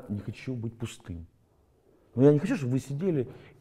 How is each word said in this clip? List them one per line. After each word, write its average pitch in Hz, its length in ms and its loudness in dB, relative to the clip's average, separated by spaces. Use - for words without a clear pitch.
не 104 160 -4
хочу - 280 -8
бути 113 260 -6
пустим. 85 460 -10
Ну, 120 80 6
я 147 80 10
не 147 80 6
хочу, 208 180 0
щоб 135 120 -2
ви 131 100 2
сиділи 143 480 -2